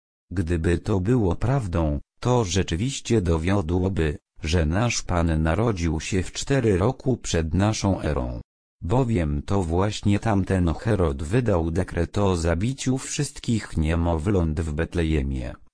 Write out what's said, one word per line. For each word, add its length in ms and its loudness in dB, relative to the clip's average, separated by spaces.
Gdyby 480 0
to 220 0
było 360 2
prawdą, 640 0
to 240 2
rzeczywiście 800 0
dowiodłoby, 960 0
że 240 2
nasz 360 0
Pan 400 0
narodził 580 0
się 220 -2
w 100 -10
cztery 460 2
roku 380 0
przed 380 -2
naszą 460 2
erą. 400 -4
Bowiem 600 0
to 200 0
właśnie 560 0
tamten 560 2
Herod 480 0
wydał 480 0
dekret 480 -2
o 180 2
zabiciu 640 0
wszystkich 760 -6
niemowląt 840 0
w 120 -4
Betlejemie, 800 -2